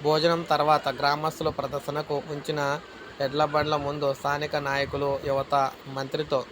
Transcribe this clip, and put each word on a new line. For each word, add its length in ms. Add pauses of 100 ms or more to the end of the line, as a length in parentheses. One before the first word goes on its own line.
భోజనం 380
తర్వాత 480
గ్రామస్తులు 600
ప్రదర్శనకు 640 (180)
ఉంచిన 460 (420)
ఎడ్ల 240
బండ్ల 300
ముందు 380
స్థానిక 420
నాయకులు, 680
యువత 460 (160)
మంత్రితో 520 (120)